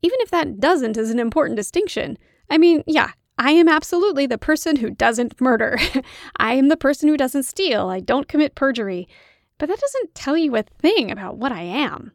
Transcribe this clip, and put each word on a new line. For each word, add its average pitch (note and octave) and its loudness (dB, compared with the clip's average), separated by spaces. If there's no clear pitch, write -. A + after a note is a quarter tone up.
even F4 -2
if A4+ -2
that G#3 -2
doesn't B3+ 0
is A3 -2
an A#3 0
important A#3 0
distinction. A3 -4
I D#4 4
mean, E4 6
yeah, D#4+ 0
I B3+ 2
am E4 8
absolutely E4 2
the B3 -2
person D#4 0
who A3+ -2
doesn't A#3 0
murder. A#3 0
<laughs> - -20
I A3 2
am C4+ 4
the D#4+ 4
person D4 0
who D4+ 2
doesn't C4+ -2
steal. A#3 -2
I F#3 -4
don't C4 -2
commit D4 0
perjury. G#3 -4
But D4 -4
that G#4 -2
doesn't C5+ -6
tell C#4+ -4
you D#4 0
a A3 0
thing E4 0
about G3 -12
what B3+ -4
I F#3 -8
am G#3+ -6